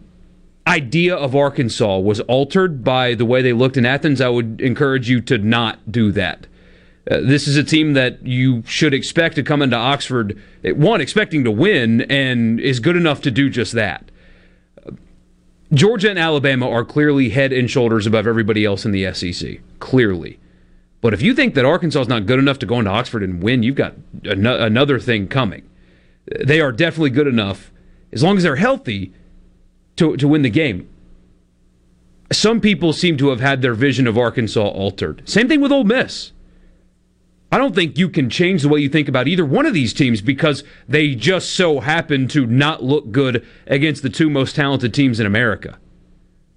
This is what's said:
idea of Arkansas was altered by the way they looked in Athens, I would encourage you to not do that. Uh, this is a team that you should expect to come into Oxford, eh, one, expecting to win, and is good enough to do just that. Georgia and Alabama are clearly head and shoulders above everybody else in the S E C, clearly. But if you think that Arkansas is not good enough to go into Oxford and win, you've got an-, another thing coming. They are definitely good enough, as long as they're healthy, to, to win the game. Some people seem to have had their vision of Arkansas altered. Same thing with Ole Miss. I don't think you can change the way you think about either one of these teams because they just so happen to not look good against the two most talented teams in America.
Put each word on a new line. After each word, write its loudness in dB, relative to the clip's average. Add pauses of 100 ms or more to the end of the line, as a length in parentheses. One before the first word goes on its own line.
(640)
idea 0
of -2
Arkansas 0
was 0
altered 0
by 0
the 0
way 2
they 2
looked 2
in 2
Athens, 0
I 2
would -2
encourage 0
you 2
to 0
not -2
do 2
that. -4 (640)
Uh, 2
this 0
is 2
a 2
team 2
that -2
you 0
should 0
expect -2
to -2
come 0
into 0
Oxford, -2 (220)
eh, -2
one, 2
expecting -2
to 0
win, 2
and 0
is 0
good 0
enough 0
to -2
do 0
just -4
that. -4 (1600)
Georgia 4
and -4
Alabama 0
are 0
clearly 2
head 0
and 0
shoulders 2
above 2
everybody 2
else -2
in -2
the 0
S -6
E -6
C, -10 (200)
clearly. -2 (640)
But 0
if -4
you 2
think 0
that 2
Arkansas 0
is -4
not -2
good 2
enough 2
to -8
go -2
into 0
Oxford -4
and -6
win, 2
you've 0
got -4 (300)
an-, 0
another 2
thing -2
coming. -4 (600)
They 0
are 0
definitely 0
good 2
enough, -2 (400)
as -4
long 4
as 2
they're 0
healthy, -2 (840)
to, 2
to 2
win 4
the 2
game. -2 (1400)
Some 2
people 2
seem 0
to 2
have -2
had 0
their 0
vision 2
of 2
Arkansas 0
altered. -4
Same 2
thing 2
with 2
Ole 2
Miss. -2 (1160)
I 2
don't 0
think -2
you 2
can -2
change 0
the 4
way 4
you 0
think 0
about 0
either 0
one 0
of 0
these 0
teams 0
because -2 (240)
they 0
just -2
so 0
happen -2
to 0
not 0
look -2
good 0 (220)
against -2
the -4
two 0
most -2
talented -2
teams 2
in 0
America. -2 (800)